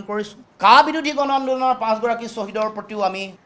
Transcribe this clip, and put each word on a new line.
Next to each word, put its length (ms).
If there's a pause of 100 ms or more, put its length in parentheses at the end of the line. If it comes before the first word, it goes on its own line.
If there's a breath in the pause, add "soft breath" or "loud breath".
কৰিছোঁ। 320 (240)
কা 120 (100)
বিৰোধী 320
গণ 120 (100)
আন্দোলনৰ 440
পাঁচগৰাকী 520
শ্বহীদৰ 400
প্ৰতিও 240 (100)
আমি 140 (220)